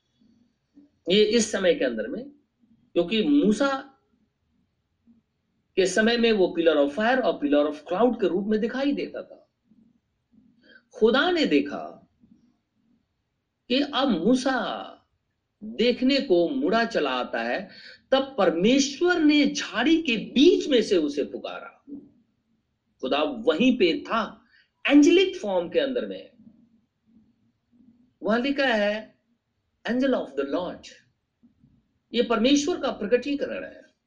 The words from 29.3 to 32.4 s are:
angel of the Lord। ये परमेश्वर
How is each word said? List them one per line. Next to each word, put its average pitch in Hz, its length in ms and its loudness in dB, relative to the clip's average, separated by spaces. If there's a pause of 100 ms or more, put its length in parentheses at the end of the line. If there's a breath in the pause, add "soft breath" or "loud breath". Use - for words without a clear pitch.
angel 254 240 0
of 175 140 -4 (120)
the 143 160 -4
Lord। 165 320 -8 (1300)
ये 226 100 0
परमेश्वर 247 580 0